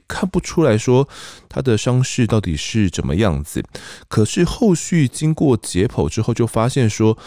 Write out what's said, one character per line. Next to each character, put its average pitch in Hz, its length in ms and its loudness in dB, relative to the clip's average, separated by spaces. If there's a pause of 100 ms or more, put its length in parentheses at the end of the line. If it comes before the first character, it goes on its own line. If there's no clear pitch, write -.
看 - 220 -4
不 180 100 0
出 - 220 -2
来 120 160 4
说 127 300 2 (420)
他 - 140 -6
的 123 120 2
伤 127 280 0
势 127 240 0
到 110 120 2
底 87 160 -2
是 98 360 0
怎 69 160 -4
么 69 80 0
样 85 280 0
子。 - 200 -6 (440)
可 - 160 2
是 175 220 2
后 196 300 2
续 160 320 0
经 156 260 -2
过 131 240 2
解 95 300 -2
剖 82 200 -2
之 - 140 -4
后， 117 100 -2
就 117 140 0
发 113 240 0
现 127 180 2
说， 110 400 2